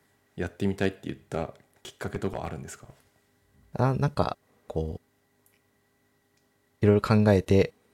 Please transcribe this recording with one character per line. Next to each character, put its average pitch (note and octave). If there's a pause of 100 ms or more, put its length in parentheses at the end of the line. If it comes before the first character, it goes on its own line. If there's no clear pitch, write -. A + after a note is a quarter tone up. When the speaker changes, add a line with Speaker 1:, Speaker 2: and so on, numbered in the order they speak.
(340)
Speaker 1:
や F2
っ -
て -
み G2
た G3
い -
っ G3
て -
言 -
っ -
た - (280)
き -
っ -
か -
け -
と G2
か -
あ -
る D#2
ん C2
で -
す -
か？ - (880)
Speaker 2:
あ、 C3
な C#3
ん -
か、 - (300)
こ D#2 (1800)
う、 -
い -
ろ G#2
い G#2
ろ -
考 G#2+
え F#2
て、 F#2+ (220)